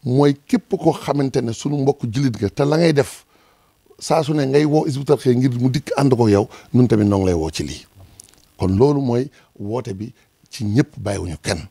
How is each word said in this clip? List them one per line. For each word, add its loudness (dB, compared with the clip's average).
mooy 4
képp -2
koo 2
xamante -2
ne -4
sunu -6
mbokk 0
jullit -2
nga, 0
te -2
la 0
ngay 2
def -2
saa 0
su -2
ne 0
ngay 2
woo 0
Hizbut -4
Tarqiyyah 2
ngir 0
mu 2
dikk -4
ànd 4
ko 6
yow, 4
nun 6
tamit 2
noo 2
ngi 0
lay 2
woo -4
ci -8
lii. -12
Kon 0
loolu 2
mooy -2
woote -8
bi -12
ci -12
ñëpp, 0
bàyyiwuñu -8
kenn. -6